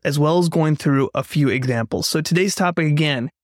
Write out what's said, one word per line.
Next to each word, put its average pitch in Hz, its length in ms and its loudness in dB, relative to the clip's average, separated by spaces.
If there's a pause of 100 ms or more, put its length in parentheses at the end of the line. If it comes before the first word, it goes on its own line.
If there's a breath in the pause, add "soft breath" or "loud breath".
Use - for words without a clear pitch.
as 147 160 -2
well 156 220 4
as 170 80 2
going 156 260 0
through 135 400 0
a 135 80 -2
few 143 260 0
examples. 117 600 -2
So 160 120 -2
today's 180 360 0
topic, 175 320 0
again, 147 420 0 (140)